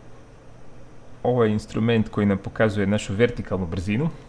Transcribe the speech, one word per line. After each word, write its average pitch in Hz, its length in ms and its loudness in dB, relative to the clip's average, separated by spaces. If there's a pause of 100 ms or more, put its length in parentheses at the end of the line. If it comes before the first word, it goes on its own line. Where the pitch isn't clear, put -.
(1200)
Ovo 123 200 2
je 110 80 4
instrument 110 580 2
koji 104 180 2
nam 98 100 4
pokazuje 104 500 0
našu 104 260 0
vertikalnu 98 520 2
brzinu, 101 440 0 (180)